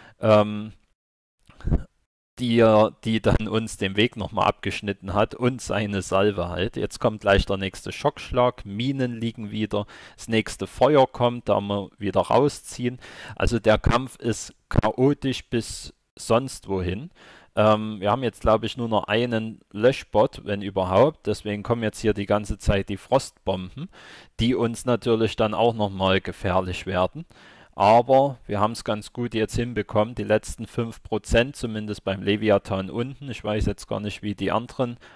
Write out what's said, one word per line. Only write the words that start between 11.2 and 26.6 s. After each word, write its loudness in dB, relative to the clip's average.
da 4
wir -4
wieder 0
rausziehen. 0
Also 0
der 4
Kampf 0
ist -6
chaotisch 0
bis -6
sonst -2
wohin. -6
Ähm, 2
wir -2
haben 0
jetzt, -4
glaub 4
ich, -6
nur -4
noch 2
einen -2
Löschbot, 0
wenn -4
überhaupt. 2
Deswegen -4
kommen -2
jetzt -2
hier 2
die -4
ganze -2
Zeit 0
die -6
Frostbomben, -4
die 2
uns -2
natürlich 2
dann 2
auch 4
nochmal 2
gefährlich -4